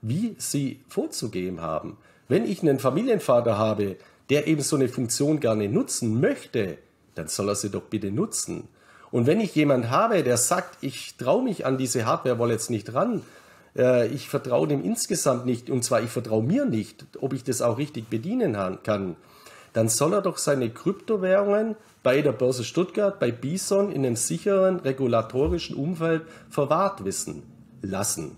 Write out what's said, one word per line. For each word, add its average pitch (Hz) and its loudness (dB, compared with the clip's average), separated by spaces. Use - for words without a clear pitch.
wie 180 -2
sie - -4
vorzugehen 92 -6
haben. 80 -4
Wenn 196 2
ich 214 -4
einen 139 4
Familienvater 131 2
habe, 104 0
der 147 2
eben 156 2
so 139 0
eine 135 2
Funktion 143 0
gerne 107 2
nutzen 120 0
möchte, 123 -2
dann 80 -10
soll 101 -2
er 104 2
sie 104 -4
doch 98 -6
bitte 98 -4
nutzen. - -4
Und 120 2
wenn 170 4
ich 208 -2
jemand 135 4
habe, 190 2
der 123 2
sagt, - -2
"Ich - -10
traue 160 2
mich 233 -2
an 131 0
diese 123 0
Hardware-Wallets 120 0
nicht 113 -4
ran, 190 0
äh, 127 4
ich 131 -6
vertraue 139 0
dem 143 0
insgesamt 156 0
nicht, 123 -2
und 127 0
zwar 117 2
ich 113 -4
vertraue 110 0
mir 226 2
nicht, 113 -4
ob 135 -2
ich 131 -6
das 123 -2
auch 117 2
richtig 131 -6
bedienen 170 0
han-, 95 -4
kann", 98 0
dann 113 2
soll 147 2
er 208 2
doch 180 -2
seine 131 0
Kryptowährungen 202 0
bei 131 4
der 143 2
Börse 123 0
Stuttgart, 196 -2
bei 123 2
Bison 190 0
in 139 0
einem 120 2
sicheren 190 2
regulatorischen 135 0
Umfeld 160 0
verwahrt 160 0
wissen 80 -6
lassen. 92 -4